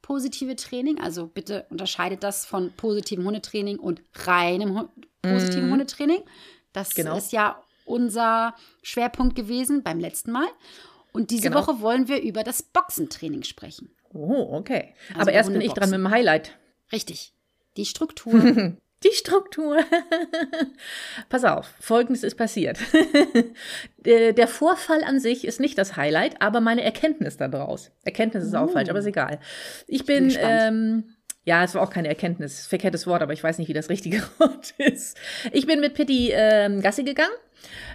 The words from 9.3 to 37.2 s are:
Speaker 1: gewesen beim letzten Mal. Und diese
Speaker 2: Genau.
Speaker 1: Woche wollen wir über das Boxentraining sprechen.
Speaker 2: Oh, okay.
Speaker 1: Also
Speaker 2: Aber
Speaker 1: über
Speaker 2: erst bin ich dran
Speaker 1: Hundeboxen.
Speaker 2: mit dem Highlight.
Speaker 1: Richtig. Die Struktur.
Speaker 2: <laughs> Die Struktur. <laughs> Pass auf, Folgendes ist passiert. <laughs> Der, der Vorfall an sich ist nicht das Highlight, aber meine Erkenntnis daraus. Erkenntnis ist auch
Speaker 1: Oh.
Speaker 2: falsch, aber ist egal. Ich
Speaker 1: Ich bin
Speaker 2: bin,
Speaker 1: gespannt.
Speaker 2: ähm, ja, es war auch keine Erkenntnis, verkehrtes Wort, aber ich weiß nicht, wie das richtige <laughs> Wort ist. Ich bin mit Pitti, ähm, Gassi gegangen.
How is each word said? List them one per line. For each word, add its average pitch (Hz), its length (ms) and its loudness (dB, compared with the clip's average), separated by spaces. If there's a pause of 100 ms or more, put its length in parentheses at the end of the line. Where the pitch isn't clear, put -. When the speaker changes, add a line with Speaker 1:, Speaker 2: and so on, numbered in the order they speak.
Speaker 1:
gewesen 247 440 -2
beim 165 200 -6
letzten 170 300 -8
Mal. 269 160 -2 (680)
Und 226 180 -4
diese 226 120 -2
Speaker 2:
Genau. 262 180 2
Speaker 1:
Woche 294 180 -2
wollen 233 300 2
wir 277 120 -2
über 220 220 -4
das 247 180 -6
Boxentraining - 840 -4
sprechen. - 520 -18 (180)
Speaker 2:
Oh, 170 440 -2
okay. - 360 -6 (160)
Speaker 1:
Also 196 120 -6
Speaker 2:
Aber - 20 2
Speaker 1:
über 196 80 4
Speaker 2:
erst 196 220 4
bin 208 80 2
ich 202 100 0
dran 196 140 0
Speaker 1:
Hundeboxen. 190 160 2
Speaker 2:
mit 185 40 0
dem 196 80 2
Highlight. 165 380 4 (400)
Speaker 1:
Richtig. - 420 -8 (440)
Die 202 80 -6
Struktur. - 480 -4
Speaker 2:
<laughs> 226 480 6 (220)
Die 415 100 8
Struktur. 311 640 0
<laughs> 330 1500 -4
Pass 254 140 0
auf, - 360 0
Folgendes 240 440 2
ist - 120 -4
passiert. 214 420 -2 (640)
<laughs> - 560 -8
Der, 226 360 6
der 233 140 6
Vorfall 320 560 2
an 269 160 0
sich 254 260 -2
ist - 140 -6
nicht 285 180 0
das 190 200 -2
Highlight, 156 440 0
aber 214 200 2
meine 226 200 2
Erkenntnis - 560 -2
daraus. 135 540 -6 (120)
Erkenntnis 220 420 -2
ist 208 100 -4
auch 254 120 2
Speaker 1:
Oh. 359 40 -2
Speaker 2:
falsch, 220 180 -2
aber 190 100 -2
ist 202 60 -4
egal. 165 340 -4 (480)
Ich 269 140 -2
Speaker 1:
Ich 269 40 -10
bin 285 120 2
Speaker 2:
bin, 269 120 4
Speaker 1:
gespannt. 226 340 2
Speaker 2:
ähm, 220 400 0 (400)
ja, 170 200 4
es 180 120 -2
war 185 60 2
auch 185 80 2
keine 170 180 -4
Erkenntnis, 156 600 -4
verkehrtes 180 400 -2
Wort, 175 140 0
aber 151 120 -2
ich 156 100 -8
weiß 165 140 0
nicht, 160 100 -6
wie 156 60 -6
das 151 160 -4
richtige 175 320 -2 (100)
<laughs> - 80 -20
Wort - 380 2
ist. - 400 0 (340)
Ich 269 160 2
bin 311 120 4
mit 294 140 0
Pitti, 254 400 0
ähm, 208 480 4
Gassi 208 220 0
gegangen. 302 300 0 (600)